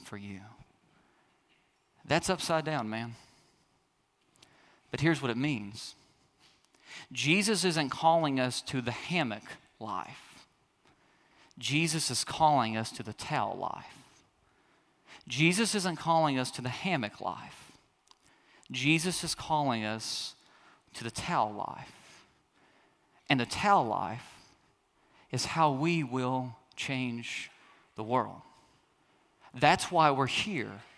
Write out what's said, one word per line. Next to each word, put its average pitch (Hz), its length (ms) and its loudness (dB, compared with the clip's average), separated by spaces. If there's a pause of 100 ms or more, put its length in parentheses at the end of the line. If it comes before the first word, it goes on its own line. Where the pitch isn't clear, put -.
for 104 140 -12
you." 101 240 -12 (1600)
That's 156 260 0
upside 160 360 0
down, 135 240 -2
man. 113 260 -6 (1800)
But 135 80 -4
here's 147 220 2
what 127 100 0
it 113 60 0
means. 110 580 -4 (1160)
Jesus 170 520 4
isn't 160 260 2
calling 160 500 4
us 127 220 0
to - 180 -4
the 120 120 -2
hammock 120 680 -4 (220)
life. - 640 -10 (1120)
Jesus 151 540 0
is - 120 0
calling 127 540 2
us 110 140 -4
to - 120 -10
the 107 100 -10
towel 104 440 -4
life. - 400 -8 (1300)
Jesus 175 480 2
isn't 175 220 0
calling 156 400 4
us 127 140 -2
to - 100 -8
the 123 80 -4
hammock 127 500 -2
life. - 520 -8 (1000)
Jesus 156 520 2
is 160 120 -4
calling 139 480 0
us - 500 -6 (600)
to - 100 -12
the 117 80 -6
towel 123 400 0
life. - 400 -10 (1400)
And 135 100 4
the 120 60 2
towel 202 400 4
life 101 460 -4 (1000)
is 127 140 -2
how 160 260 4
we 156 320 0
will 127 520 -2 (200)
change 123 720 -6 (460)
the 110 80 -8
world. 110 380 0 (1120)
That's 151 380 4
why 160 200 6
we're 131 160 2
here. 110 540 -4 (160)